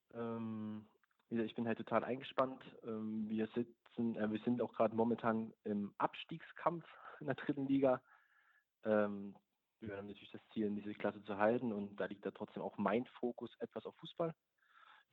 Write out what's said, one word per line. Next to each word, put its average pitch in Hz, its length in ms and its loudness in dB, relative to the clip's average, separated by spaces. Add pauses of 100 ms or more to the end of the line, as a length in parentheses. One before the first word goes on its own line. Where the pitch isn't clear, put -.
(140)
Ähm, 110 720 -4 (420)
wie 117 60 -4
gesagt, 113 160 2
ich - 60 -10
bin 117 100 0
halt 113 100 2
total 110 280 2
eingespannt. 131 580 0 (200)
Ähm, 110 460 -2
wir 110 200 0
sitzen, - 680 -2
äh, 107 160 2
wir 107 80 0
sind 120 220 2
auch 107 100 -2
gerade 113 240 2
momentan 113 560 2 (120)
im 104 340 -2
Abstiegskampf - 880 -2 (340)
in 151 60 -6
der 135 80 2
dritten 139 320 0
Liga. 135 340 6 (840)
Ähm, 101 520 2 (440)
wir 104 140 -6
haben 98 120 -8
natürlich - 260 -14
das 110 80 -14 (140)
Ziel, 107 160 2
diese 104 240 -4
Klasse 104 300 -2
zu 104 120 -4
halten 117 340 4
und 101 300 -4
da 92 60 0
liegt 101 180 -8
da 98 60 -2
trotzdem - 320 -8
auch - 160 -8
mein 104 260 2 (160)
Fokus 120 380 -6
etwas - 260 -10
auf - 120 -10
Fußball. 165 380 -4 (800)